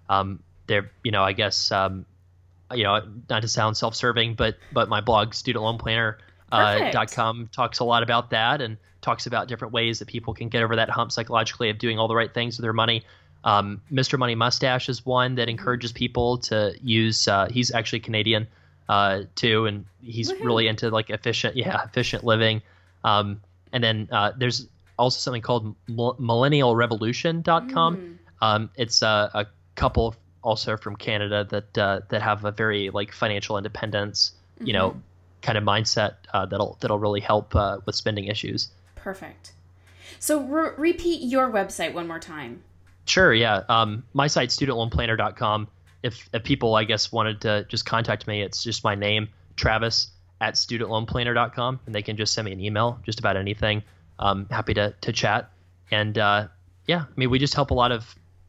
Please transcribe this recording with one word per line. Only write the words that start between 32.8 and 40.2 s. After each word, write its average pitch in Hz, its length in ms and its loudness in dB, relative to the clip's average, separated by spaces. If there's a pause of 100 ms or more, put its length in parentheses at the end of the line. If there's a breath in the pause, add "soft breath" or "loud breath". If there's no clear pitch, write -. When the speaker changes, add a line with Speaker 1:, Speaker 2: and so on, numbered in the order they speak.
Speaker 1:
like, 104 220 -6
financial 107 440 -2
independence, 104 760 -4 (280)
you 143 140 -2
know, 95 160 2
Speaker 2:
Mm-hmm. - 80 -12 (420)
Speaker 1:
kind 117 160 0
of 104 80 0
mindset, 104 520 0 (180)
uh, 95 100 0
that'll, 98 360 -4
that'll 110 180 0
really 104 220 0
help, 101 360 0
uh, 98 300 2
with 107 80 -4
spending 104 320 -2
issues. 110 420 -6 (260)
Speaker 2:
Perfect. - 600 -14 (640 loud breath)
So 302 240 0